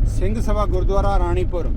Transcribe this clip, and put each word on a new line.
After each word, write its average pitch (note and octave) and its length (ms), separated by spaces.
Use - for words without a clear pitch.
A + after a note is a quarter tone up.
ਸਿੰਘ G#3+ 320
ਸਭਾ G#3 240
ਗੁਰਦੁਆਰਾ G3 540
ਰਾਣੀਪੁਰ F3 580